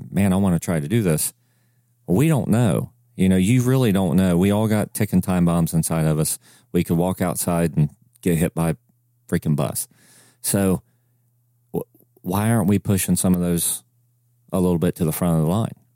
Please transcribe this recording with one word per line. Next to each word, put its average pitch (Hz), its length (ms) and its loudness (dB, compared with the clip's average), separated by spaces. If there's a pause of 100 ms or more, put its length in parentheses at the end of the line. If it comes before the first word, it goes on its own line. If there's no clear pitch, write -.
(120)
man, 98 220 0
I - 40 2
wanna 95 220 0
try 85 200 -4
to 73 80 -6
do 110 140 0
this. 80 320 -2 (760)
We 117 200 2
don't 147 220 0
know. 101 420 0 (240)
You 92 140 2
know, 95 80 4
you 107 240 2
really 127 300 2
don't 90 260 0
know. 92 200 2
We 98 140 2
all 107 160 0
got 104 260 -2
ticking 92 280 0
time 90 240 0
bombs 85 280 0
inside 82 320 0
of 78 140 2
us. - 200 -2 (320)
We 87 120 0
could 87 140 0
walk 90 240 -2
outside 85 560 -2
and 76 120 2 (320)
get 87 160 0
hit 82 160 0
by 82 180 -2
a 78 40 -2 (540)
freaking - 260 -2
bus. - 320 -6 (540)
So 95 400 0 (920)
wh-, 90 80 -4 (400)
why 101 300 -2
aren't 110 160 2
we 101 120 2
pushing 92 360 0
some 92 200 0
of 87 60 -4
those 87 420 -4 (680)
a 95 80 -2
little 90 200 2
bit 87 160 0
to 87 100 -4
the 80 80 0
front 87 240 0
of 80 80 0
the 78 40 0
line? 107 220 -2 (240)